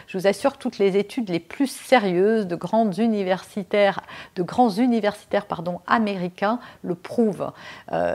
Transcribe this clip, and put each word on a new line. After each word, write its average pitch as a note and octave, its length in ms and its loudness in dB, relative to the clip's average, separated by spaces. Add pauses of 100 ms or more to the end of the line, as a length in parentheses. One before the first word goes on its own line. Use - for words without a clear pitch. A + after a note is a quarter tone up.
je - 100 -8
vous F#3 100 0
assure, G3+ 300 2
toutes - 220 -6
les G3 180 4
études G3+ 320 -2
les E3 120 -2
plus - 260 -2
sérieuses G#3 800 2
de F3 100 -4
grandes G#3+ 400 0
universitaires, G3+ 1040 0 (360)
de F#3 60 0
grands A#3 280 2
universitaires, G#3 760 0
pardon, F3 420 -6
américains G3+ 720 0 (220)
le F3+ 120 -4
prouvent. F3 580 -2 (400)
Euh, F2 220 0